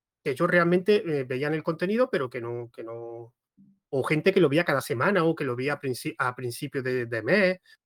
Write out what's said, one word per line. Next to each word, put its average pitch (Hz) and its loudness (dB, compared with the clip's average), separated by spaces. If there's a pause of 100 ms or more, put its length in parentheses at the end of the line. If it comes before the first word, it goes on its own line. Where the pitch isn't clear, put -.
(220)
que 151 -4
ellos 170 0
realmente, 180 4 (240)
eh, 131 -2
veían 135 -2
el 156 -4
contenido, 202 0
pero 143 -2
que 127 -8
no, 120 -8
que 117 -14
no, 117 -12 (560)
o 131 0
gente 156 2
que 196 6
lo 160 6
veía 160 4
cada 143 0
semana 160 2
o 165 2
que 160 -6
lo 123 -2
veía 135 -2
a 143 -8
princi-, 139 -6
a 127 -2
principio 131 -6
de, 127 -2
de 117 -4
mes, 180 2 (260)